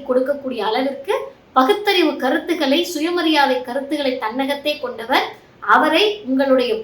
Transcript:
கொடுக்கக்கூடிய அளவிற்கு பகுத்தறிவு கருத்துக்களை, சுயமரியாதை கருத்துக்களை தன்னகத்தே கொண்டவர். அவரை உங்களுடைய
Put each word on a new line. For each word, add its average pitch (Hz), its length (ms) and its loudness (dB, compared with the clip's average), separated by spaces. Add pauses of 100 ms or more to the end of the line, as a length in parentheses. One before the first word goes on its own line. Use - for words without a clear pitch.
கொடுக்கக்கூடிய 262 600 0
அளவிற்கு 262 460 -2 (420)
பகுத்தறிவு 359 560 2 (100)
கருத்துக்களை, 311 560 0 (140)
சுயமரியாதை 311 680 0 (100)
கருத்துக்களை 269 440 -4 (120)
தன்னகத்தே 269 500 -2 (100)
கொண்டவர். 247 420 -2 (480)
அவரை 311 300 4 (260)
உங்களுடைய 262 420 2 (120)